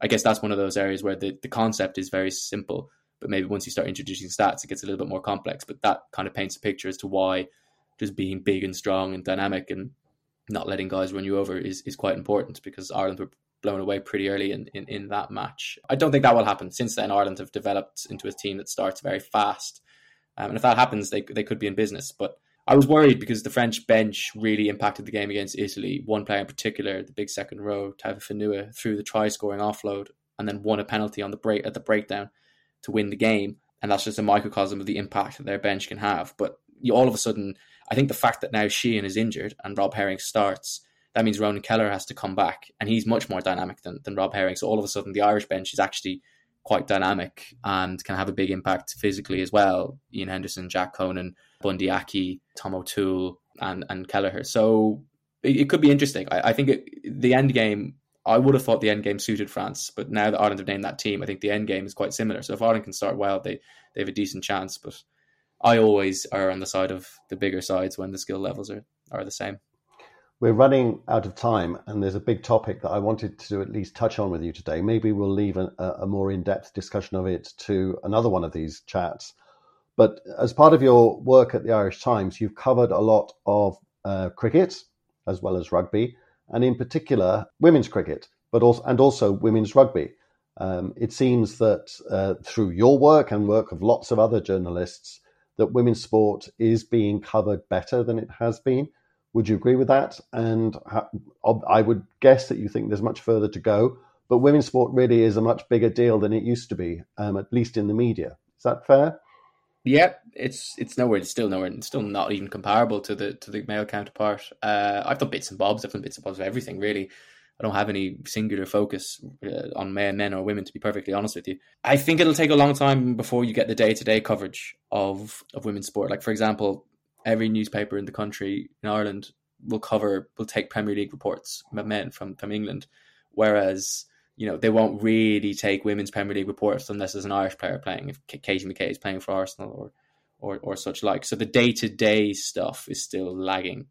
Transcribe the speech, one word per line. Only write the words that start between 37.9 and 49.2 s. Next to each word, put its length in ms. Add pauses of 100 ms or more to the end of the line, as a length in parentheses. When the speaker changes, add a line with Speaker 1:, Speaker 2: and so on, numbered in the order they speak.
Speaker 1:
think 120
the 60
fact 280
that 120
now 140
Sheehan 380
is 120
injured 460
and 140
Rob 180
Herring 240
starts, 600 (340)
that 100
means 140
Ronan 240
Kelleher 280
has 140
to 80
come 220
back, 440
and 80
he's 200
much 200
more 140
dynamic 400
than, 220
than 120
Rob 180
Herring. 220
So 120
all 120
of 60
a 20
sudden, 260
the 80
Irish 260
bench 260
is 60
actually 420 (420)
quite 240
dynamic 760
and 400
can 120
have 140
a 40
big 180
impact 460
physically 440